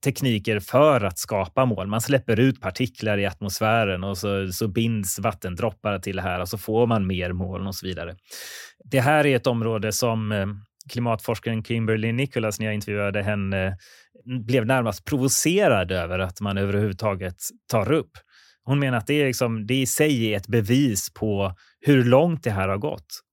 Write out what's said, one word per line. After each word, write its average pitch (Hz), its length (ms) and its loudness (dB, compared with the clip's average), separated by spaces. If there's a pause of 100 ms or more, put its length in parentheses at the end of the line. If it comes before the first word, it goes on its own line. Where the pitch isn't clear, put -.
tekniker 110 560 0
för 131 440 4
att 90 140 -2
skapa 104 460 0
moln. 98 260 -2
Man 110 100 0
släpper 120 400 2
ut 131 200 4
partiklar 104 580 -2
i 98 80 0
atmosfären 101 760 0
och 98 140 -4
så, 98 340 -2
så 110 160 -2
binds 110 500 -2
vattendroppar 101 800 -4
till 92 180 -6
det 90 60 -6
här 90 180 -4
och 92 80 -6
så 110 100 -8
får 110 280 2
man 110 200 2
mer 90 260 -2
moln 92 340 -6
och 95 80 -8
så - 120 -10
vidare. 85 300 -8 (760)
Det 135 100 2
här 147 260 4
är 139 100 4
ett - 100 0
område 113 460 0
som, 110 400 0
ehm, 104 240 -2 (360)
klimatforskaren 117 720 -2
Kimberly 113 480 0
Nicholas, 120 460 -2
när 110 80 -2
jag 107 80 -2
intervjuade 101 480 -2
henne, 98 540 -2 (720)
blev 117 200 2
närmast 113 380 0
provocerad 135 880 2
över 90 260 -2
att 92 220 -4
man 101 180 -2
överhuvudtaget 98 800 -2 (340)
tar 110 220 2
upp. 156 200 0 (520)
Hon 139 140 2
menar 131 200 2
att 107 80 -6
det 147 80 0
är 147 120 2
liksom, 113 400 -2
det 123 80 0
i 135 120 0
sig 123 460 2
är 104 40 0
ett 95 120 -6
bevis 117 680 2
på 98 400 -2 (260)
hur 135 240 6
långt 143 400 4
det 117 60 0
här 98 180 0
har 98 100 0
gått - 280 -6 (260)